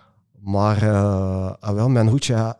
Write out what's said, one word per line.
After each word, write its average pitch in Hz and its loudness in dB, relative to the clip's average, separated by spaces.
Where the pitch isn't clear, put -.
Maar, 101 0
eh, 95 0
ah, 104 -6
wel, 110 0
mijn 117 4
hoedje 113 -2